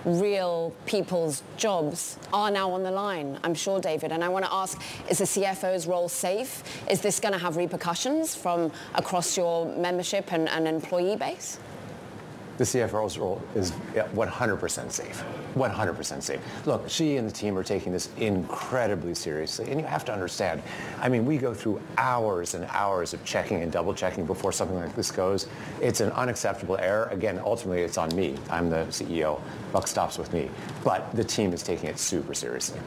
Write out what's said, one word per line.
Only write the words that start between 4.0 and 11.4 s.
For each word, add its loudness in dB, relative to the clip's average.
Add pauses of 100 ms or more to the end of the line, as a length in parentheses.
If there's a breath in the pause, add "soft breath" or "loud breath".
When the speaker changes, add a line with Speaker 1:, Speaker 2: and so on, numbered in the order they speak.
Speaker 1:
And 0
I 2
want 2
to 0
ask, -2 (280 loud breath)
is 4
the 4
C 2
F 0
O's 2
role 2
safe? -2 (260 loud breath)
Is 6
this 4
gonna 2
have 0
repercussions 2
from 2 (240 loud breath)
across 2
your 4 (100)
membership 0
and, 4
and 2
employee 2
base? -4 (1000)